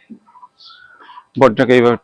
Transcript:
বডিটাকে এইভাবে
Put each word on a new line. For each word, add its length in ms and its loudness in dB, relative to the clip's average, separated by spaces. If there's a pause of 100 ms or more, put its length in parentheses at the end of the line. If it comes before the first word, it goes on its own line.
(1400)
বডিটাকে 380 0
এইভাবে 260 0